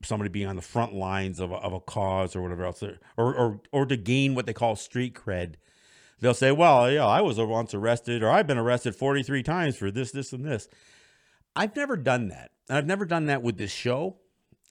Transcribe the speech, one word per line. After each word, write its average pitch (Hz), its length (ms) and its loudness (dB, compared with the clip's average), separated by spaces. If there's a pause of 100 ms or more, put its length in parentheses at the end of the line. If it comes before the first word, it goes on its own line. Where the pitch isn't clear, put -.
somebody 104 280 -4
being 98 180 -6
on 95 80 -6
the 92 60 -8
front 107 320 -4
lines 95 480 -4
of 90 100 -4
a, 90 40 -6
of 95 180 -6
a 92 80 -8
cause 95 520 -2
or 95 80 -4
whatever 90 220 -6
else, 90 180 -6
or, - 180 -10 (180)
or, 117 420 2 (140)
or 143 120 2
to 131 120 -2
gain 131 360 2
what 123 120 -2
they 110 80 -6
call 113 240 0
street 123 360 -4
cred, 90 420 -6 (680)
they'll 120 120 4
say, 131 200 4
"Well, 143 360 8
yeah, 143 160 4
I 110 140 6
was 160 180 2
once 113 360 -2
arrested, 117 500 0
or 110 60 4
I've 180 180 4
been 139 100 0
arrested 120 380 0
forty-three 135 480 0
times 156 320 0
for 98 160 -4
this, 123 220 -6
this, 135 180 -8
and 131 140 -10
this." 131 240 -4 (840)
I've 208 220 -2
never 285 220 -4
done 123 320 0
that. - 220 -16 (180)
And 135 80 0
I've 147 80 0
never 196 180 -2
done 165 220 0
that 139 180 0
with 117 140 0
this 104 140 -6
show. 123 440 -4 (560)